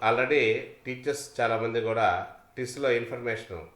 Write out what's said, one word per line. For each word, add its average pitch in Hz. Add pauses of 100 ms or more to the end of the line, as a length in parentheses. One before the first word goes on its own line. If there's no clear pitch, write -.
already 123 (260)
టీచర్స్ 131
చాలామంది 113
కూడా 107 (200)
టిస్లో 131
ఇన్ఫర్మేషన్ 117